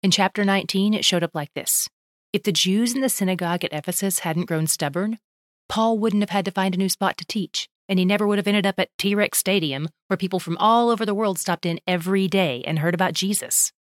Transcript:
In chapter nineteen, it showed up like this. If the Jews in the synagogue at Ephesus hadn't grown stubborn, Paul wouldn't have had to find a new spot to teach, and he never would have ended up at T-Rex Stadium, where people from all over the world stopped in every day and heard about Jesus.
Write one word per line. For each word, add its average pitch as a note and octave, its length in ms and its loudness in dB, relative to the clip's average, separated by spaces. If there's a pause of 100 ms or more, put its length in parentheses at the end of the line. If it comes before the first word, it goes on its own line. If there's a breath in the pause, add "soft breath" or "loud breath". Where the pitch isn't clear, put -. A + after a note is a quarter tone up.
In G3+ 80 2
chapter G3 340 2
nineteen, G3 520 2
it - 100 -2
showed F3 180 2
up E3 120 -4
like D3 180 -6
this. - 340 -2 (460)
If G3+ 100 0
the G#3 80 0
Jews G#3+ 440 2
in C4+ 60 -2
the C4 80 0
synagogue F3+ 540 -2
at - 100 -6
Ephesus F#3 460 -4
hadn't E3+ 260 -2
grown D#3+ 200 0
stubborn, E3+ 540 -2 (480)
Paul A3+ 320 2
wouldn't G#3 240 2
have - 80 -4
had F#3+ 140 0
to F#3+ 60 -2
find F#3+ 220 0
a F3+ 60 0
new F#3+ 100 2
spot - 300 0
to - 60 -14
teach, - 440 -6 (180)
and F#3+ 120 2
he F3+ 60 4
never G#3 200 2
would G#3 140 2
have G3+ 80 -2
ended G#3 180 2
up G3 140 0
at - 180 0
T-Rex G3+ 400 0
Stadium, D#3+ 520 0 (180)
where F#3+ 100 -2
people F#3 220 -2
from E3+ 180 -4
all A#3 320 4
over A3+ 160 0
the G#3 80 -2
world G3+ 240 -2
stopped - 280 -4
in E3 220 -2
every F#3 400 0
day D#3 380 0
and D#3+ 140 0
heard E3+ 160 2
about E3+ 180 0
Jesus. - 580 -2 (100)